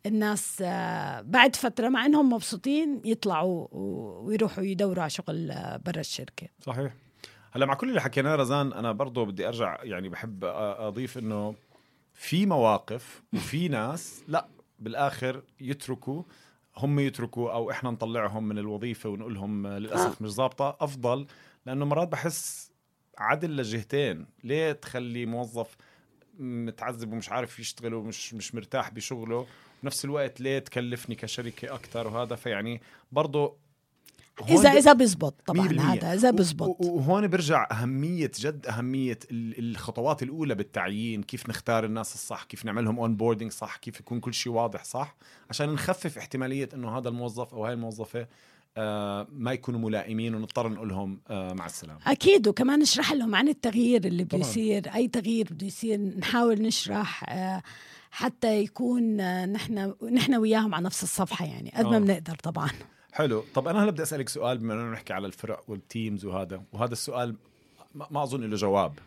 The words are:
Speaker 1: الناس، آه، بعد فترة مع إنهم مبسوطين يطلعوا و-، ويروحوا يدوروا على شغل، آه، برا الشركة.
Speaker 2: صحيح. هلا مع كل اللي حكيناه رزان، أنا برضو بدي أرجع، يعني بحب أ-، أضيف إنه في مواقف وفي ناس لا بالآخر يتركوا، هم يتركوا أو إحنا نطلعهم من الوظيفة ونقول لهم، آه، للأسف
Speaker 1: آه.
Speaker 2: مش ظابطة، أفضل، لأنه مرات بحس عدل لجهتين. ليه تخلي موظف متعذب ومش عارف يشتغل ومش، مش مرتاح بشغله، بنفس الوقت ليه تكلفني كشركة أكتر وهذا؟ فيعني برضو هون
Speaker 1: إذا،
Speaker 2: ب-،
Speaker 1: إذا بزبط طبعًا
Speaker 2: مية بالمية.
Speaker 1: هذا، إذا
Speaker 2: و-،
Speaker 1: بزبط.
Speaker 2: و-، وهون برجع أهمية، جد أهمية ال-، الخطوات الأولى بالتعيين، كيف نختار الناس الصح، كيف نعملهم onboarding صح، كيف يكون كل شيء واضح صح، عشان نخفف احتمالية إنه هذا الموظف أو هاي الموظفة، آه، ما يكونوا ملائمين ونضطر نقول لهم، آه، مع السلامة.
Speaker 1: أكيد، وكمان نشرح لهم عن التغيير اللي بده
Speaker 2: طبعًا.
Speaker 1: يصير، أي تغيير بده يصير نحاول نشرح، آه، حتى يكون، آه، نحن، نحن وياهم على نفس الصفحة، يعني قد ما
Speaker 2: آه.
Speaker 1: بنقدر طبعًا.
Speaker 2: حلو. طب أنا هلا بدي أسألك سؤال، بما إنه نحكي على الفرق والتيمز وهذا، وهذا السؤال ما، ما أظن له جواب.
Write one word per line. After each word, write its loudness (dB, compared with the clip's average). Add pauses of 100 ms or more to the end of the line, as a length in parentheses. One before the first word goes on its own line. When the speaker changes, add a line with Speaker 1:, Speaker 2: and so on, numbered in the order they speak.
Speaker 1:
الناس، 0
آه، -4
بعد 6
فترة 0
مع 2
إنهم 6
مبسوطين -2
يطلعوا 0
و-، -8
ويروحوا 0
يدوروا 0
على -2
شغل، -6
آه، -8
برا -4
الشركة. -10 (180)
Speaker 2:
صحيح. -4 (580)
هلا 2
مع 2
كل -2
اللي 2
حكيناه 2
رزان، 2
أنا -2
برضو -2
بدي -4
أرجع، -2
يعني -6
بحب -10
أ-، -4
أضيف -6
إنه -4 (580)
في 0
مواقف 2 (100)
وفي -2
ناس -4
لا -2 (320)
بالآخر -2 (180)
يتركوا، -6 (540)
هم 2
يتركوا -2
أو -2
إحنا -4
نطلعهم -2
من -2
الوظيفة -6
ونقول -8
لهم، -4
آه، -6
للأسف -2
Speaker 1:
آه. -6
Speaker 2:
مش -6
ظابطة، -2
أفضل، -2 (400)
لأنه -2
مرات 2
بحس -6 (460)
عدل 0
لجهتين. -2 (180)
ليه 0
تخلي -6
موظف -6 (640)
متعذب -6
ومش -8
عارف -4
يشتغل -8
ومش، -8
مش -10
مرتاح -4
بشغله، -6 (380)
بنفس -4
الوقت -2
ليه 0
تكلفني -6
كشركة -8
أكتر -6
وهذا؟ -4
فيعني -4 (300)
برضو 0 (840)
هون 10
Speaker 1:
إذا، 12
Speaker 2:
ب-، 12
Speaker 1:
إذا 12
بزبط 6 (100)
طبعًا 2
Speaker 2:
مية 4
بالمية. 4
Speaker 1:
هذا، 0
إذا 8
Speaker 2:
و-، 8
Speaker 1:
بزبط. 4
Speaker 2:
و-، 0
وهون 4
برجع 4
أهمية، 0
جد -4
أهمية -2 (120)
ال-، -6
الخطوات -2
الأولى -2
بالتعيين، -4
كيف -10
نختار 0
الناس -6
الصح، -10
كيف -14
نعملهم 0
onboarding 0
صح، -10
كيف -14
يكون -6
كل -6
شيء -4
واضح -2
صح، -8 (340)
عشان -2
نخفف -4
احتمالية -6
إنه -6
هذا -4
الموظف -6
أو -4
هاي -2
الموظفة، -6 (520)
آه، -4
ما -4
يكونوا -4
ملائمين -2
ونضطر -2
نقول -6
لهم، -4
آه، -6
مع -8
السلامة. -14
Speaker 1:
أكيد، 6
وكمان 4
نشرح 4
لهم 0
عن 6
التغيير 4
اللي 0
بده -2
Speaker 2:
طبعًا. 2
Speaker 1:
يصير، 0
أي 2
تغيير 0
بده -6
يصير -2
نحاول 2
نشرح، -2
آه، -4 (500)
حتى 0
يكون، 2
آه، 0
نحن، -2 (200)
نحن 4
وياهم 4
على 0
نفس -4
الصفحة، -2
يعني -8
قد 4
ما 6
Speaker 2:
آه. 6
Speaker 1:
بنقدر 2
طبعًا. -4 (420)
Speaker 2:
حلو. 0 (100)
طب 2
أنا 4
هلا 6
بدي -4
أسألك -4
سؤال، -2
بما -4
إنه -4
نحكي -8
على -4
الفرق -8
والتيمز -6
وهذا، -6 (100)
وهذا -2
السؤال -4 (600)
ما، -12
ما 0
أظن -2
له -2
جواب. 2